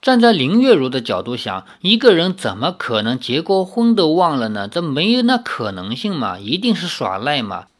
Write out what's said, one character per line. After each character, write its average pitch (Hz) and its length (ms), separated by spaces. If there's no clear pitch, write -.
站 254 180
在 233 120
林 165 280
月 254 140
如 131 160
的 131 100
角 98 220
度 120 140
想， 95 280
一 202 160
个 226 160
人 180 220
怎 101 240
么 151 140
可 113 280
能 117 180
结 127 220
过 190 240
婚 233 300
都 180 200
忘 170 220
了 113 120
呢？ 104 200
这 175 140
没 165 300
有 247 100
那 240 160
可 - 320
能 92 260
性 202 180
嘛， 101 240
一 110 200
定 233 160
是 170 140
耍 95 280
赖 135 240
嘛。 95 260